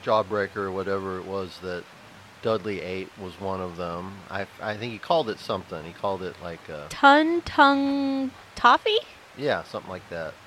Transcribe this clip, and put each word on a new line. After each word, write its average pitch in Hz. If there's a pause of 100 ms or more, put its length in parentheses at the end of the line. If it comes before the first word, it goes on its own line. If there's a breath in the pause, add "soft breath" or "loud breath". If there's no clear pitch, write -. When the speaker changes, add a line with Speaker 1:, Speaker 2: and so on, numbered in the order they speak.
Speaker 1:
jawbreaker 104
or 98
whatever 95
it 90
was 95
that 90 (580)
Dudley 104
ate 92
was 90
one 95
of 90
them. 87 (140)
I, 95 (140)
I 107
think 117
he 107
called -
it 101
something. 92
He 85
called 95
it, 87
like, 85
a 76
Speaker 2:
Tun 311
Tung 277 (260)
Toffee? 320 (380)
Speaker 1:
Yeah, 120
something 98
like 92
that. 82 (120)